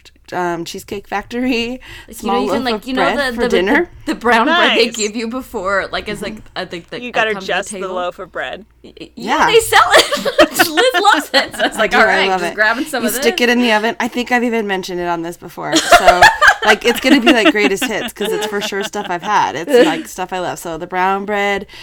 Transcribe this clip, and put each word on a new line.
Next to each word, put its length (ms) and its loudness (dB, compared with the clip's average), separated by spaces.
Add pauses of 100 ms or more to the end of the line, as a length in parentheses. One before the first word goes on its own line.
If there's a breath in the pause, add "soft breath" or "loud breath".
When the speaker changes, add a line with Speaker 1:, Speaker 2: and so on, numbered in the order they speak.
(320)
Speaker 1:
um, 320 -4
Cheesecake 420 -12
Factory 640 -2
Speaker 2:
Like, 120 -10 (280 loud breath)
you 60 -18
know, 0 -
Speaker 1:
small 280 -2
Speaker 2:
you 80 -2
can, 60 2
Speaker 1:
loaf 80 -2
Speaker 2:
like, 180 0
Speaker 1:
of 60 -16
Speaker 2:
you 60 -4
know, 200 2
Speaker 1:
bread 180 -2
Speaker 2:
the, 40 -8
Speaker 1:
for 60 -2
Speaker 2:
the, 60 2
Speaker 1:
dinner. 420 2 (160)
Speaker 2:
the, 80 -2
the 40 -12
brown 280 2
bread 320 2
they 80 4
Speaker 3:
Nice. 100 -6
Speaker 2:
give 180 -4
you 140 -4
before, 640 -4
like, 160 -6
as, 140 -8
like, 120 -8
Speaker 1:
Mm-hmm. 220 -18
Speaker 2:
uh, 80 -6
the, 160 -12
the, 220 -12
Speaker 3:
You 100 -10
gotta 180 0
Speaker 2:
uh, 40 -2
comes 100 -10
to 80 -4
the 60 -
Speaker 3:
adjust 120 -8
the 100 -10
Speaker 2:
table. 140 -8
Speaker 3:
loaf 240 -6
of 140 -16
bread. 340 -10 (160)
Speaker 2:
Y-, 180 -20
y-, 140 -18
Speaker 1:
Yeah. 240 -4
Speaker 2:
yeah, 80 4
they 140 6
sell 260 4
it. 840 2
<laughs> 0 -
Liz 340 2
loves 320 2
it. 220 0
So 80 -2
it's 120 -2
Speaker 1:
I 40 0
Speaker 2:
like, 120 0
Speaker 1:
do, 60 4
Speaker 2:
all 40 6
Speaker 1:
I 40 4
Speaker 2:
right, 220 2
Speaker 1:
love 120 0
Speaker 2:
just 120 -4
Speaker 1:
it. 40 -10
Speaker 2:
grabbing 300 2
some 180 -4
Speaker 1:
You 60 2
Speaker 2:
of 40 -4
Speaker 1:
stick 220 0
Speaker 2:
this. 80 0
Speaker 1:
it 60 4
in 100 2
the 120 2
oven. 280 0
I 80 -2
think 240 -4
I've 100 2
even 240 0
mentioned 340 -4
it 60 -4
on 160 -2
this 140 -10
before. 400 -6
So, 460 4 (200)
<laughs> 220 4
like, 200 2
it's 140 0
gonna 220 4
be, 120 4
like, 200 4
greatest 320 0
hits 280 -4
'cause 200 -4
it's 140 -4
for 140 -4
sure 220 -6
stuff 260 -6
I've 140 -4
had. 320 0
It's, 320 4
like, 220 -4
stuff 240 -8
I 80 -4
love. 180 -6
So 180 -8
the 120 -10
brown 360 0
bread, 420 -2 (160 loud breath)